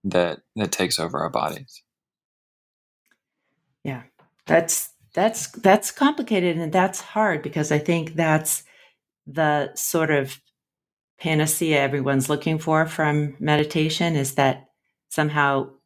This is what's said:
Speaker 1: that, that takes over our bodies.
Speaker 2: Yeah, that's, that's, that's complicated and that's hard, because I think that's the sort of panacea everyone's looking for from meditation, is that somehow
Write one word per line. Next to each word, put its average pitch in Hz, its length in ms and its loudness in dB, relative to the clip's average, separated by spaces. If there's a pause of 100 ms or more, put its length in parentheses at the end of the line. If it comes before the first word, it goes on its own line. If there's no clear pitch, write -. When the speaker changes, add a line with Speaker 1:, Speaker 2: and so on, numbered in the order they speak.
Speaker 1:
that, 87 360 0 (140)
that 104 160 -4
takes - 280 -2
over 80 220 -4
our 80 100 -4
bodies. - 520 -6 (2000)
Speaker 2:
Yeah, 127 200 -8 (440)
that's, - 440 2 (240)
that's, 208 380 0
that's - 380 4
complicated 202 680 0
and 156 120 -4
that's 185 300 0
hard, 202 400 -2
because 151 320 -2
I 151 60 4
think 160 360 -2
that's 156 480 0 (640)
the 147 480 0
sort 160 360 -2
of 135 280 0 (800)
panacea 156 640 0
everyone's 135 480 0
looking 156 300 0
for 160 260 2
from 147 560 -2
meditation, 156 760 0
is 135 180 -2
that 135 320 0 (420)
somehow 143 640 0 (160)